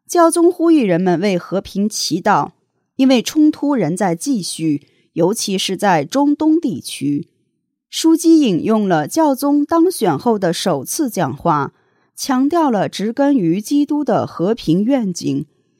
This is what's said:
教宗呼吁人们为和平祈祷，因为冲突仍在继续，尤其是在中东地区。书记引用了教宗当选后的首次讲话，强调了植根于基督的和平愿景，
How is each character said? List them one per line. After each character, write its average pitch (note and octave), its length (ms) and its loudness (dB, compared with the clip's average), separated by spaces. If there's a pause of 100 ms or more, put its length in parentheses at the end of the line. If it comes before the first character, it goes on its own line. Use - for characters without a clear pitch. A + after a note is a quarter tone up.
教 E4+ 240 4
宗 E4+ 220 2
呼 E4 180 0
吁 D4+ 140 4
人 F3 160 2
们 F3+ 200 0
为 F#3+ 180 0
和 F#3 220 -6
平 G3+ 280 -4
祈 - 320 -6
祷， F3 300 0 (460)
因 C4 120 4
为 B3 140 4
冲 D4+ 280 2
突 C#4+ 240 -2
仍 F3+ 220 -2
在 F3+ 180 0
继 A3 280 -4
续， D#3 440 -4 (280)
尤 E3+ 180 2
其 G3+ 240 -4
是 F#3+ 200 -4
在 E3+ 280 2
中 C#4+ 320 0
东 D#4 240 2
地 F3 200 -4
区。 - 480 -6 (600)
书 D#4+ 260 2
记 D#4+ 260 4
引 G3 220 2
用 G#3+ 240 0
了 F#3 220 0
教 D#4 260 2
宗 C#4+ 300 0
当 E4 260 2
选 G3 280 0
后 A3+ 200 0
的 F3+ 140 0
首 D3 320 -2
次 C#4 260 -4
讲 D3 260 -4
话， D3+ 360 -2 (420)
强 C4+ 340 -2
调 D#4+ 220 0
了 F3+ 180 0
植 G#3 240 -6
根 C#4 240 2
于 F3+ 240 0
基 C#4+ 240 0
督 D4 200 -2
的 F3 220 0
和 G3 280 -2
平 F#3 300 0
愿 A#3 280 0
景， C#3 320 -4 (360)